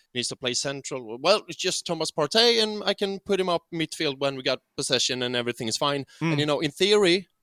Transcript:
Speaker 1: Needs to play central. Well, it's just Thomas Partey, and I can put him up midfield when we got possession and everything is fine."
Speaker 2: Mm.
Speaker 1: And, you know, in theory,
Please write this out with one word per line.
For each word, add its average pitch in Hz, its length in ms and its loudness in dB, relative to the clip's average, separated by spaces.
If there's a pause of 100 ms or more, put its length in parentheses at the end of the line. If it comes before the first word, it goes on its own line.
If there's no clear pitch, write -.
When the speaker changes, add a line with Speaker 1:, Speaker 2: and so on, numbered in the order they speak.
(140)
Speaker 1:
Needs 120 140 -4
to - 80 -10
play 123 180 -4
central. 131 680 -8
Well, 185 280 4
it's 165 80 -12
just - 300 -4
Thomas 160 260 -4
Partey, 226 500 4
and 214 220 -2
I 196 100 0
can 196 260 -4
put 196 200 0
him 185 80 -2
up 170 140 0 (100)
midfield 156 460 -4
when 139 180 0
we 131 60 -10
got 135 180 0 (160)
possession 127 460 0
and 123 140 -2
everything 120 320 -2
is 110 80 -2
fine." 143 280 0 (160)
Speaker 2:
Mm. 160 120 0
Speaker 1:
And, 147 80 2
you 151 60 0
know, 147 140 0
in 147 120 -2
theory, 196 560 4 (140)